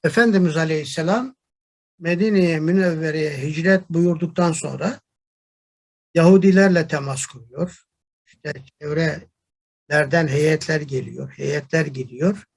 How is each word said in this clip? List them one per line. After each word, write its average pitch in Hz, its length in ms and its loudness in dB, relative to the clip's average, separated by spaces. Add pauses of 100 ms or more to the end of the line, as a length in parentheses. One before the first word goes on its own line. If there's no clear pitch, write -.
Efendimiz 185 520 0
Aleyhisselam 160 760 -4 (640)
Medine'ye 175 600 0
Münevvere'ye 156 800 -2
hicret 165 520 0
buyurduktan 170 600 0
sonra 156 480 -6 (1120)
Yahudilerle 185 760 6
temas 139 380 -6
kuruyor. 131 580 -10 (420)
İşte - 260 -14 (280)
çevrelerden 151 1500 -4
heyetler 156 520 0
geliyor, 131 560 -8
heyetler 143 500 -4
gidiyor. 131 580 -4 (120)